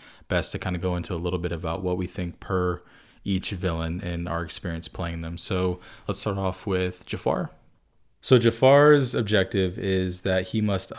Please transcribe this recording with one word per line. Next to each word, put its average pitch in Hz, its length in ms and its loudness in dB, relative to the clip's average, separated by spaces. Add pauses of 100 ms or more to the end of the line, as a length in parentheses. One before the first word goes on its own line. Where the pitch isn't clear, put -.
(300)
best 87 240 0
to 95 60 -6
kinda 90 200 -4
go 90 180 0
into 87 180 -4
a - 20 -2
little 87 220 -2
bit 85 140 -4
about 82 300 -4
what 90 140 -2
we 92 100 -2
think 90 340 -8
per 90 400 -2 (440)
each 95 260 -2
villain 85 500 -2
and 87 280 -4
our 85 140 -4
experience 82 460 -6
playing 82 320 -6
them. 85 160 -6
So 92 420 0 (300)
let's 101 120 -2
start 98 180 -2
off 95 280 -4
with 92 400 -2
Jafar. - 440 -2 (720)
So 127 160 6
Jafar's 139 760 6
objective 98 640 2
is 92 440 0
that 92 260 0
he 110 120 -2
must 101 380 0